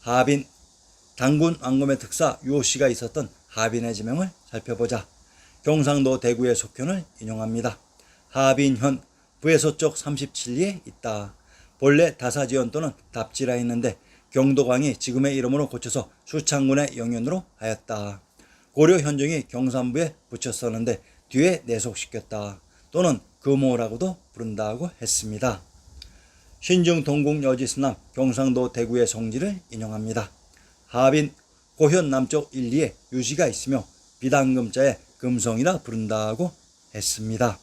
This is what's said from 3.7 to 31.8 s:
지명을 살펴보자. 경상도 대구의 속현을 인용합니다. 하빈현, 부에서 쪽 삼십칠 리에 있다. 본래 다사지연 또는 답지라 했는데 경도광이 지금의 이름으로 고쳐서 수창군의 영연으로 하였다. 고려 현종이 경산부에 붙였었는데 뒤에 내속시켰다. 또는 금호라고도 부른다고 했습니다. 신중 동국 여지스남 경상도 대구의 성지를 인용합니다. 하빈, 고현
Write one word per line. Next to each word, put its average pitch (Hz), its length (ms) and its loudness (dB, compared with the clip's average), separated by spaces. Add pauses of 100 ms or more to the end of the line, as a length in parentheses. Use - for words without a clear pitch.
지명을 131 360 -4 (200)
살펴보자. 117 560 -4 (580)
경상도 143 540 2
대구의 120 380 2
속현을 160 480 -6 (160)
인용합니다. 110 580 -6 (520)
하빈현, 135 720 2 (400)
부에서 147 360 4
쪽 156 200 0
삼십칠 135 580 -8
리에 180 320 -2
있다. 104 480 -8 (440)
본래 143 380 4
다사지연 127 540 -2
또는 151 200 -4 (220)
답지라 123 420 -4
했는데 120 420 -2 (340)
경도광이 131 680 2
지금의 135 400 -2
이름으로 135 320 -2
고쳐서 120 420 -6 (140)
수창군의 139 720 0
영연으로 120 480 -4 (120)
하였다. 104 680 -6 (500)
고려 165 260 6
현종이 147 480 -2
경산부에 127 680 -2 (160)
붙였었는데 117 680 -4 (280)
뒤에 165 380 2
내속시켰다. 107 960 -8 (300)
또는 160 300 2 (200)
금호라고도 135 760 0 (160)
부른다고 113 580 -6 (100)
했습니다. 107 640 -4 (1000)
신중 170 400 4
동국 147 400 0
여지스남 131 540 0 (180)
경상도 127 560 2
대구의 117 380 2
성지를 123 500 -4 (140)
인용합니다. 110 580 -6 (560)
하빈, 135 460 4 (420)
고현 160 340 4